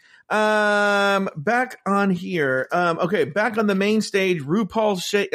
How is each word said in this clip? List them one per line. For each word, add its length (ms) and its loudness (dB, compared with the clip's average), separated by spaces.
Um, 1080 2
back 520 -2
on 240 2
here. 600 0
Um, 280 0
okay, 260 0
back 320 -2
on 100 2
the 80 2
main 260 0
stage, 420 0
RuPaul 580 0
sh-, 340 -2